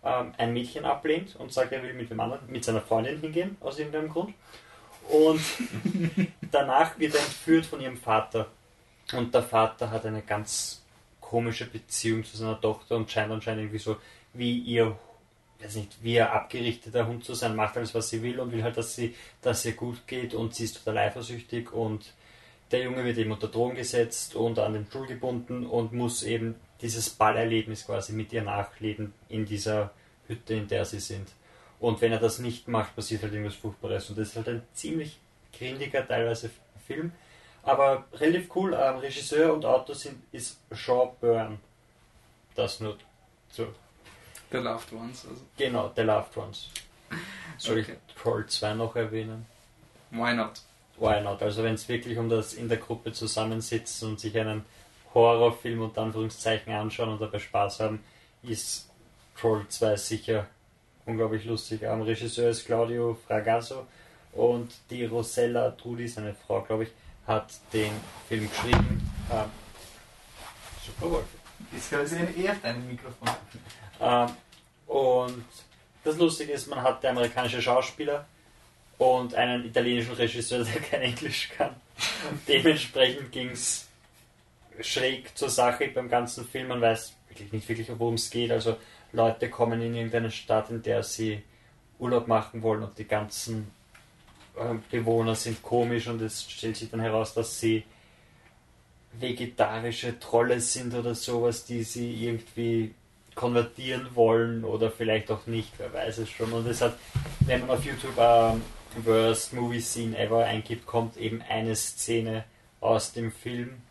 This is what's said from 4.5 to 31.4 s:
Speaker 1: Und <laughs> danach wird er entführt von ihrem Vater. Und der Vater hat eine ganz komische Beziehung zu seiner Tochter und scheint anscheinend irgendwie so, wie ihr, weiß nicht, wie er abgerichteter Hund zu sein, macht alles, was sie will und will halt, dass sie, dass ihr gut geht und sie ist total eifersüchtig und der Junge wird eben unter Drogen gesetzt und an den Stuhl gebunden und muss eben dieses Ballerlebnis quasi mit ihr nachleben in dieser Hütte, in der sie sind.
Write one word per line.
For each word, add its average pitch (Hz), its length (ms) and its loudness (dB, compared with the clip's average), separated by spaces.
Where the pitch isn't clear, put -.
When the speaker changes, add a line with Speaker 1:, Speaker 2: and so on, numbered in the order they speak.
Speaker 1:
Und 156 320 8
<laughs> - 580 0
danach 139 480 4
wird 151 160 2
er 147 60 6
entführt 160 440 4
von 143 160 -8
ihrem 127 160 -6
Vater. 110 500 0
Und 123 200 -2
der 123 100 8
Vater 110 480 2
hat 113 140 -4
eine 110 180 -4
ganz - 580 -6
komische 117 440 -2
Beziehung 110 580 -2
zu 110 140 -12
seiner 110 220 -4
Tochter 107 380 0
und 110 120 -2
scheint 107 220 -2
anscheinend 110 320 -4
irgendwie 107 160 -6
so, 110 180 -4
wie 120 260 -2
ihr, 117 380 2
weiß 107 140 -10
nicht, 107 280 -10
wie 117 120 0
er 113 180 6
abgerichteter 117 760 -2
Hund 117 160 -6
zu 127 100 -8
sein, 113 220 -2
macht 107 220 0
alles, 113 180 -4
was 110 140 -2
sie 113 140 -2
will 123 160 -4
und 123 120 -4
will 113 120 -2
halt, 117 140 0
dass 113 180 -4
sie, 117 200 -4
dass 123 240 0
ihr 113 80 -2
gut 120 340 -8
geht 123 260 -6
und 113 220 -4
sie 113 100 -4
ist - 180 -8
total 110 160 -2
eifersüchtig 117 720 -4
und 110 420 -4
der 127 100 2
Junge 127 240 -2
wird 117 140 0
eben 110 120 2
unter 104 160 -4
Drogen 120 280 0
gesetzt 120 600 -2
und 113 220 0
an 107 160 2
den 104 140 -4
Stuhl 135 180 -8
gebunden 123 600 -6
und 117 260 -2
muss 120 300 -2
eben 113 320 -2
dieses 113 300 -4
Ballerlebnis 110 760 2
quasi 107 260 -4
mit 107 220 -6
ihr 113 80 -2
nachleben 104 720 -4
in 110 160 -2
dieser 104 460 -2
Hütte, 113 280 -6
in 104 120 -4
der 104 180 -2
sie 104 140 -8
sind. 98 300 -10